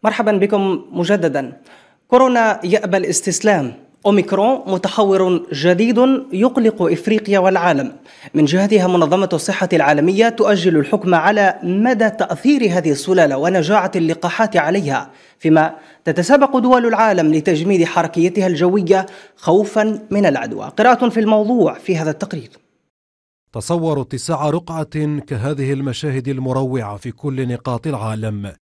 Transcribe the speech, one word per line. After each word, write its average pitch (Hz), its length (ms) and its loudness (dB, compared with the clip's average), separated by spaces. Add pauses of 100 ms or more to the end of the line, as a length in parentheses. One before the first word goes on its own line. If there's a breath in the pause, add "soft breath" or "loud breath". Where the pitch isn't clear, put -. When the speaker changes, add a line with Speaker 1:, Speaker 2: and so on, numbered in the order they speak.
Speaker 1:
مرحبا 214 280 0
بكم 196 600 0
مجددا. 165 680 -2 (460 soft breath)
كورونا 240 580 2
يأبى 196 320 0
الاستسلام. 180 760 -2 (320)
أوميكرون 208 640 0
متحور 190 880 0
جديد 180 440 2 (360)
يقلق 226 480 0
إفريقيا 196 580 0
والعالم. 175 520 0 (420 loud breath)
من 151 120 4
جهتها 185 420 2
منظمة 180 460 2
الصحة 180 400 -4
العالمية 190 560 2
تؤجل 196 480 2
الحكم 175 380 0
على 196 480 2
مدى 214 460 0
تأثير 220 540 -2
هذه 175 280 0
السلالة 151 460 2
ونجاعة 180 580 0
اللقاحات 175 600 -2
عليها، 147 520 -2 (300 soft breath)
فيما 160 360 2 (300 loud breath)
تتسابق 262 520 2
دول 247 280 4
العالم 202 480 2
لتجميد 170 500 2
حركيتها 175 640 0
الجوية 180 580 2 (300 loud breath)
خوفا 214 640 0 (120)
من 202 140 0
العدوى. 113 400 -4
قراءة 240 440 2
في 220 100 -4
الموضوع 214 540 2
في - 240 -4
هذا 160 120 -4
التقرير. 156 400 -8 (1040)
Speaker 2:
تصور 160 480 -4
اتساع 139 480 -4
رقعة 156 800 -4
كهذه 135 460 -4
المشاهد 135 540 -6
المروعة 131 680 -4
في 120 140 -12
كل 131 360 -6
نقاط 123 400 -6
العالم. 107 760 -6